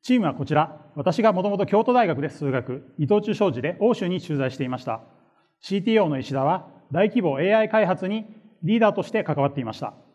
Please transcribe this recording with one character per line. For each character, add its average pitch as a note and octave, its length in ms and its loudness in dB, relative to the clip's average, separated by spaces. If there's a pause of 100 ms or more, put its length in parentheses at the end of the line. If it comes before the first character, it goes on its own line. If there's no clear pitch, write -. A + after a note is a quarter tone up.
チ B3 140 2
ー B3 60 4
ム F3 60 0
は C#3 60 -2
こ C3+ 120 -6
ち D#3 80 -4
ら。 D3+ 320 0 (100)
私 D3+ 260 0
が G#3+ 120 6
も F3+ 100 -2
と G#3 60 0
も G3+ 80 -2
と G3 80 0
京 G#3+ 180 2
都 B3 80 0
大 A#3+ 160 4
学 C#3+ 140 -2
で D3 80 -4
数 C#3 220 -4
学、 C3 460 -6
伊 D3+ 80 0
藤 G#3 160 4
忠 G#3 120 -2
商 F#3+ 180 2
事 A#2+ 100 -6
で E3 200 -4
欧 A3+ 120 4
州 - 140 -4
に F3+ 140 -2
駐 D3+ 160 -4
在 C3 120 -2
し C3 60 -10
て C#3 80 -6
い B2+ 60 -4
ま B2+ 80 -6
し - 80 -12
た。 A2+ 160 -6 (580)
シ G3 200 -4
ー F#3 60 -6
テ A3+ 60 2
ィ - 40 2
ー G#3+ 80 6
オ - 20 4
ー D#3 40 0
の C#3+ 80 -2
石 C3 140 -8
田 C3+ 140 0
は F3 240 -2 (200)
大 F#3+ 200 2
規 B3 120 0
模 C#3+ 200 0
エ F#3+ 120 2
ー A3 40 4
ア A3 80 4
イ G#3+ 40 -8
開 A3 160 2
発 F#3 220 -2
に G#3+ 180 -6 (380)
リ G#3+ 140 2
ー - 20 2
ダ G#3+ 140 4
ー - 20 -6
と F#3 80 -2
し - 80 -8
て G#3+ 140 -2
関 D3+ 100 -2
わ C#3 140 2
っ C#3 40 -6
て C#3 60 -6
い A#2+ 60 -6
ま A2 80 -8
し - 80 -12
た。 A2+ 120 -10 (220)